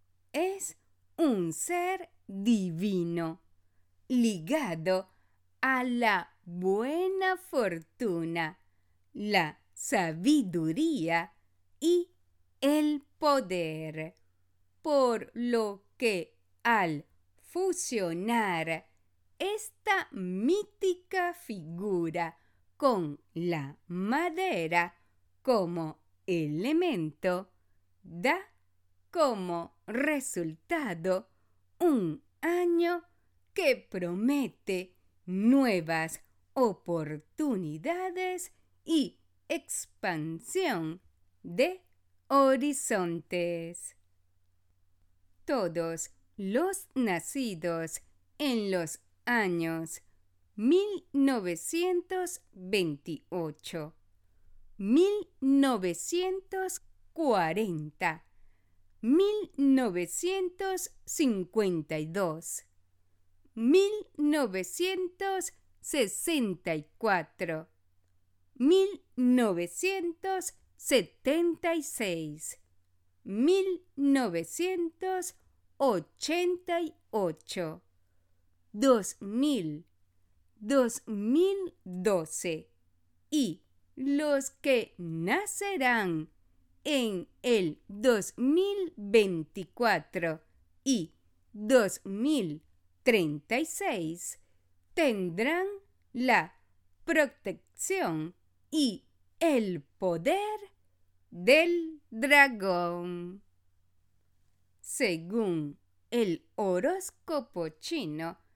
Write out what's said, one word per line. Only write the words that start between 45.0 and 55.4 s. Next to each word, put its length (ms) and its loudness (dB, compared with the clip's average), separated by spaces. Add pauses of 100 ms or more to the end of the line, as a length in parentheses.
Todos 640 -2 (260)
los 580 -2
nacidos 1080 -4 (340)
en 340 0
los 300 -2 (240)
años 800 -2 (540)
mil 560 2
novecientos 1300 0 (100)
veintiocho, 1400 -6 (800)
mil 540 2 (100)